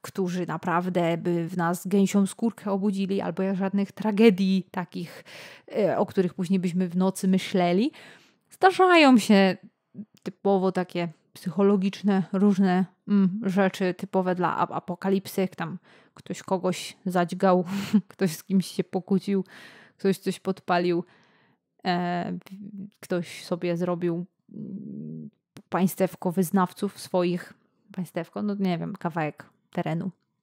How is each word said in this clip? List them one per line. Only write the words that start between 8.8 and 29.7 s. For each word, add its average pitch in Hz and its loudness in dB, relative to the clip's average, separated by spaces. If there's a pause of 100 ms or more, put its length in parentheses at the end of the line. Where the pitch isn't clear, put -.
się 196 4 (640)
typowo 190 0
takie 175 -4 (240)
psychologiczne 196 0 (100)
różne, 190 4 (240)
mm, 196 2
rzeczy 190 0
typowe 185 -2
dla 175 -2
ap-, - -2
apokalipsy, 196 -4
jak 190 -4
tam 170 -8 (360)
ktoś - -14
kogoś - -4 (100)
zadźgał, 180 2 (220)
<laughs> - 2
ktoś 175 -2
z - -16
kimś 185 0
się - -4
pokłócił, 190 -2 (580)
ktoś 196 2
coś - -6
podpalił, 175 0 (800)
e, 180 -2 (640)
ktoś - -6
sobie 175 -4
zrobił, 175 -4 (280)
mm, 76 -14 (380)
państewko - -2
wyznawców 190 -2
swoich, 180 -2 (400)
państewko, 175 -8
no 202 -4
nie 185 0
wiem, 165 -8
kawałek 160 -6 (200)